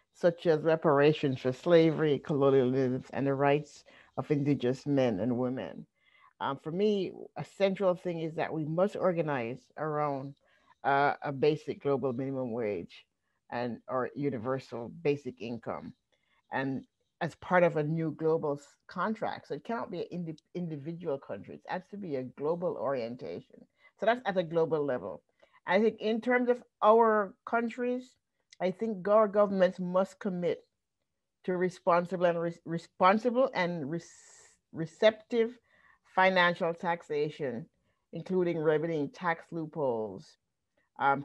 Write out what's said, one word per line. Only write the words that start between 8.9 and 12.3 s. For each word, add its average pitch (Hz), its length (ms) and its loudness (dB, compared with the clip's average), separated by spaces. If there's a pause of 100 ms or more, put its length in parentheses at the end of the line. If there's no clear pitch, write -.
organize 147 600 -2 (180)
around, 147 580 -4 (480)
uh, 139 380 2
a 147 100 -6
basic 143 520 -2
global 139 300 0
minimum 131 380 -6